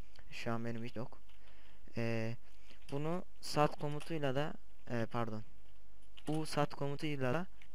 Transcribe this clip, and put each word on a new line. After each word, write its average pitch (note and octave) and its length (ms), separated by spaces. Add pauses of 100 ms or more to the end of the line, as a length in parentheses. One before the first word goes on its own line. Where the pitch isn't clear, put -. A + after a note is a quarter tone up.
(320)
Şu - 200
an A#2 140
benim A#2 180
hiç A#2+ 120
yok. A#2 260 (760)
E, A2+ 380 (560)
bunu D#3 320 (180)
sat D3 380
komutuyla D3 560
da, D3 180 (380)
e, A2+ 200
pardon, A2 320 (840)
U D#3 180
sat - 280
komutuyla C#3+ 600
da F3 140 (280)